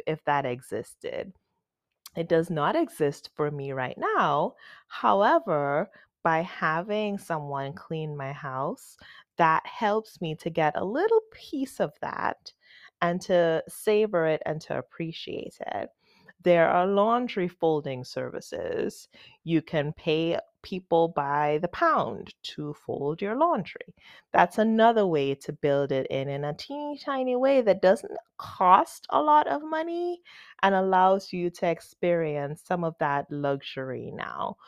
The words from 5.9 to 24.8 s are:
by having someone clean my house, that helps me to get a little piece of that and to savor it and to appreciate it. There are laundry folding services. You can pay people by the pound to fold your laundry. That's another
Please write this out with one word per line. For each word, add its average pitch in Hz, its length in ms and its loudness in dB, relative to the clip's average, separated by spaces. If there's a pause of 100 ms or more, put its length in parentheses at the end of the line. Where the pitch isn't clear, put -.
by 165 180 2
having 202 760 -2
someone 143 580 -6
clean 156 420 -8
my 139 160 -8
house, 143 640 -8 (400)
that 160 280 4
helps 220 560 -2
me 156 140 -4
to - 160 -6
get 156 260 0
a - 80 -2
little 381 360 2 (120)
piece - 480 -8
of 233 200 -2
that - 520 -6 (480)
and 175 220 0
to 165 460 2
savor 208 580 2
it 160 180 0
and 160 180 -4
to 147 140 -6
appreciate - 840 -10
it. - 300 -8 (520)
There 175 260 6
are 180 180 4
laundry 208 640 2
folding 147 560 -2
services. - 1040 -6 (360)
You 165 160 2
can 151 320 -2
pay 165 460 0 (240)
people 170 460 0
by 147 540 0
the 175 60 -2
pound 240 760 0
to 147 320 -10
fold 139 460 -6
your 208 160 -4
laundry. 285 580 -2 (380)
That's 175 260 4
another 220 480 6